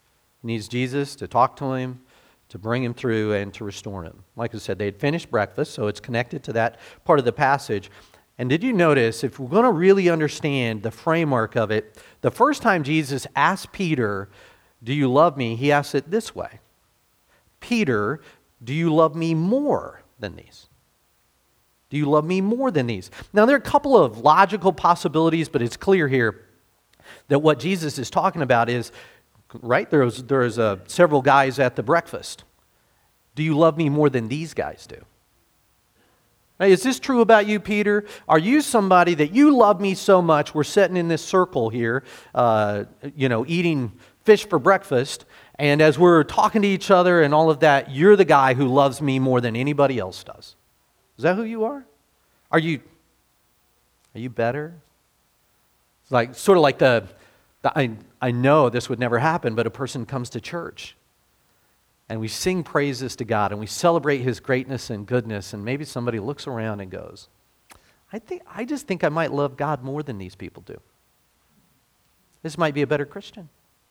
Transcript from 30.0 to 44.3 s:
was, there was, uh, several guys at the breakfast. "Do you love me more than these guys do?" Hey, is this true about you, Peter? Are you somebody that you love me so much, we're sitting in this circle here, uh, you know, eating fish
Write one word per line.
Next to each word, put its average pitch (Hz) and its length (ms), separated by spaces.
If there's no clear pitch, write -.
was, 123 240
there 135 160
was, 117 180
uh, 104 260
several 151 380
guys 135 340
at 127 180
the 143 60
breakfast. - 600
"Do 147 80
you 156 160
love 160 200
me 160 120
more 147 220
than 120 160
these 151 260
guys 76 320
do?" - 180
Hey, 196 120
is 185 100
this 254 180
true 247 220
about 208 240
you, 208 140
Peter? 208 460
Are 160 120
you 240 220
somebody 185 520
that 151 180
you 285 240
love 208 240
me 196 140
so 185 300
much, 151 320
we're 151 80
sitting 185 340
in 170 100
this 165 160
circle 175 460
here, 120 340
uh, 107 520
you 135 140
know, 117 180
eating 165 440
fish 208 260